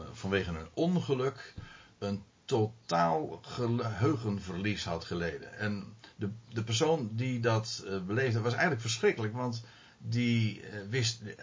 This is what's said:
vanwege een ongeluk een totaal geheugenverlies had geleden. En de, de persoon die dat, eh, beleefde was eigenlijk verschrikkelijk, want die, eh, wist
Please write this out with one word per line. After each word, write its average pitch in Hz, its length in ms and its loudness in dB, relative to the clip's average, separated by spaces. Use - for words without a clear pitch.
vanwege 95 380 0
een 80 240 -6
ongeluk 139 800 0
een 101 240 -2
totaal 143 960 2
geheugenverlies 110 1400 0
had 82 200 -2
geleden. 85 540 -4
En 104 380 -4
de, 104 140 -2
de 113 160 -4
persoon 127 480 2
die 123 280 0
dat, 113 460 2
eh, 95 140 -2
beleefde 113 400 2
was 117 120 2
eigenlijk 139 300 0
verschrikkelijk, 113 520 2
want 120 300 -2
die, 117 600 2
eh, 104 280 -10
wist 120 340 0